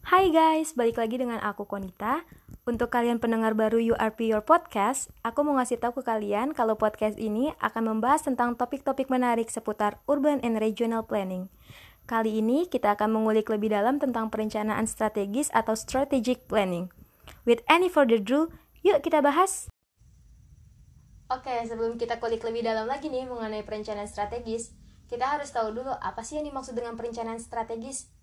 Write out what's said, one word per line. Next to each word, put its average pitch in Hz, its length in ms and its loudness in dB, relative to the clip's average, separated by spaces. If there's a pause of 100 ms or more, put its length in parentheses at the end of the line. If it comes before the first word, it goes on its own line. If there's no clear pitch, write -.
Hai 370 240 6
guys, 320 400 4
balik 233 240 0
lagi 233 240 -2
dengan 233 240 -4
aku, 202 240 -6
Konita. 202 560 -4 (380)
Untuk 240 320 -2
kalian 240 240 2
pendengar 226 400 2
baru 220 240 4
U 226 160 2
R 220 160 0
P 226 160 -2
Your 214 160 2
Podcast, 226 640 2 (160)
aku 233 160 0
mau 294 160 2
ngasih 240 240 0
tahu 240 160 -2
ke 254 80 -6
kalian 220 480 -2
kalau 220 240 2
podcast 214 400 0
ini 220 400 0
akan 226 320 0
membahas 240 320 2
tentang 240 320 0
topik-topik 262 560 -2
menarik 240 400 2
seputar 208 560 -2
urban 285 400 2
and 220 160 2
regional 226 400 0
planning. 190 480 -4 (560)
Kali 220 320 0
ini 254 320 2
kita 208 240 2
akan 220 240 2
mengulik 220 320 2
lebih 214 240 0
dalam 226 240 2
tentang 233 320 -2
perencanaan 214 560 -2
strategis 214 640 -2
atau 220 240 2
strategic 254 720 0
planning. 185 400 0 (560)
With 233 240 2
any 349 240 4
further 233 320 4
ado, 285 320 0 (320)
yuk 349 160 4
kita 320 160 2
bahas. 294 480 2 (1700)
Oke, 247 320 -6
sebelum 226 320 -4
kita 233 240 -4
kulik 226 240 -2
lebih 226 160 -4
dalam 220 240 -2
lagi 285 240 -4
nih 254 160 -4
mengenai 220 400 -8
perencanaan 214 400 -8
strategis, 226 640 -6 (400)
kita 254 240 -2
harus 285 160 -6
tahu 220 240 -2
dulu 262 240 -6
apa - 240 -8
sih 302 160 -8
yang 302 80 -4
dimaksud 262 320 -8
dengan 233 160 -8
perencanaan 226 480 -8
strategis. 226 640 -8 (160)